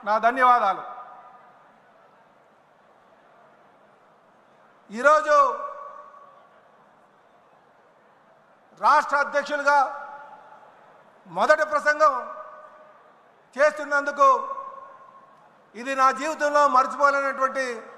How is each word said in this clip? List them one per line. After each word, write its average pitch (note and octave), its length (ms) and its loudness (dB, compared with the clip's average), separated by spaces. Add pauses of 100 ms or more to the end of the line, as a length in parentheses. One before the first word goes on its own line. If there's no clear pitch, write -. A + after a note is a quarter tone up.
నా G#3 140 -2
ధన్యవాదాలు. A#3+ 640 2 (4000)
ఈరోజు D4 680 4 (3250)
రాష్ట్ర C#4+ 360 2
అధ్యక్షులుగా C#4+ 600 0 (1500)
మొదటి B3 380 0
ప్రసంగం D4 680 -2 (1200)
చేస్తున్నందుకు C#4+ 960 0 (1200)
ఇది B3+ 200 -8
నా C4 160 2
జీవితంలో D4 560 0
మర్చిపోలేనటువంటి C4 1120 0 (160)